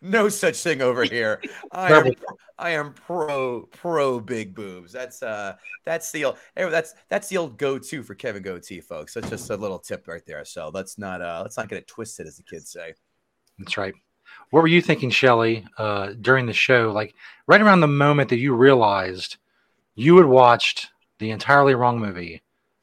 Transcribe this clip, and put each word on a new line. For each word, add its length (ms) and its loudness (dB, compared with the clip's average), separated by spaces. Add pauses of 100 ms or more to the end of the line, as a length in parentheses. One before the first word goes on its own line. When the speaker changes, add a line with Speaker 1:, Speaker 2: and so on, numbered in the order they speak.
Speaker 1:
No 280 0
such 320 -2
thing 220 -2
over 220 0
here. 360 -4 (160)
Speaker 2:
<laughs> 140 -20
Speaker 1:
I 220 -4
am, 120 8
Speaker 2:
Terrible. 340 -6 (200)
Speaker 1:
I 120 -6
am 240 -6
pro, 760 -6
pro 480 -4
big 360 -10
boobs. 380 -16
That's, 300 -14
uh, 320 -10 (300)
that's 260 -8
the 140 -6
old, 140 -2 (180)
eh, 120 -4
that's, 260 -4 (140)
that's 200 -6
the 80 -6
old 220 -6
go-to 440 -6
for 140 -16
Kevin 260 -10
Goatee, 380 -14
folks. 340 -16
That's 160 -10
just 200 -12
a 60 -4
little 220 -8
tip 300 -14
right 180 -14
there. 180 -14
So 300 -14
let's 240 -12
not, 220 -10
uh, 220 -8
let's 140 -12
not 120 -10
get 100 -10
it 80 -16
twisted, 400 -16
as 120 -20
the 40 -20
kids 280 -20
say. 240 -16 (640)
Speaker 2:
That's 180 -10
right. 180 -6 (560)
What 120 6
were 60 2
you 140 4
thinking, 280 -2
Shelley, 540 2 (140)
uh, 420 -6
during 260 2
the 60 -6
show? 400 2
Like, 220 -4 (320)
right 140 8
around 200 6
the 80 4
moment 420 2
that 80 2
you 160 0
realized 800 2 (580)
you 220 6
had 100 10
watched 640 4 (300)
the 120 -6
entirely 460 2
wrong 240 0
movie, 420 -10 (400)